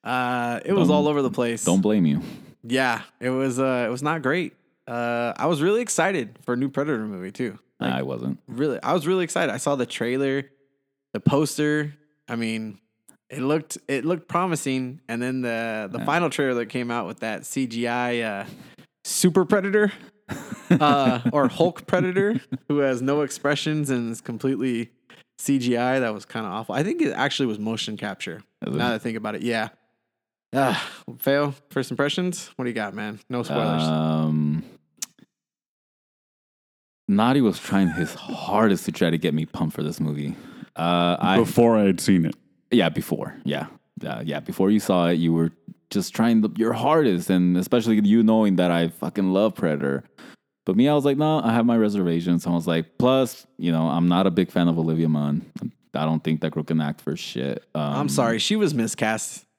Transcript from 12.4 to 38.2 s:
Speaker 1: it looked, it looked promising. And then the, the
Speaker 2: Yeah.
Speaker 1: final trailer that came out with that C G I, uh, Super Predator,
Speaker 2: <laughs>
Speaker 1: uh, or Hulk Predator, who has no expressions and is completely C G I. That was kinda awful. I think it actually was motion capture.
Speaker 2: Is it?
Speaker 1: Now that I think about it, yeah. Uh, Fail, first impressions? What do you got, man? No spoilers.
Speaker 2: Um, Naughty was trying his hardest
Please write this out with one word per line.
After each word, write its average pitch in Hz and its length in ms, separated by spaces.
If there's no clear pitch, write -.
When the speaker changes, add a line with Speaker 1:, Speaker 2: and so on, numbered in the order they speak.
Speaker 1:
it 131 120
looked, 151 380
it 139 160
looked 170 240
promising. 143 800
And 117 120
then 127 200
the, 113 500
the 123 80
Speaker 2:
Yeah. - 60
Speaker 1:
final 160 240
trailer 135 240
that 120 140
came 120 220
out 117 160
with 98 140
that 110 260
C 135 220
G 117 180
I, 123 360
uh, 101 240
Super 180 400
Predator, 202 480
Speaker 2:
<laughs> - 400
Speaker 1:
uh, 139 500
or 139 160
Hulk 170 360
Predator, 185 540
who 147 80
has 135 240
no 143 220
expressions 147 640
and 120 200
is 113 120
completely 117 720
C 139 220
G 123 160
I. 127 240
That 117 140
was 101 100
kinda 110 240
awful. 101 280
I 143 80
think 330 180
it 165 100
actually 139 360
was 107 120
motion 107 380
capture. 95 440
Speaker 2:
Is - 80
it? 139 40
Speaker 1:
Now 123 120
that 117 60
I 110 40
think 113 180
about 107 180
it, 85 60
yeah. 113 260
Uh, 131 200
Fail, 143 340
first 131 200
impressions? 156 640
What 131 80
do 123 60
you 113 40
got, 104 200
man? 104 260
No 123 140
spoilers. 78 400
Speaker 2:
Um, 78 800
Naughty 117 340
was 107 180
trying 95 300
his 80 240
hardest 101 720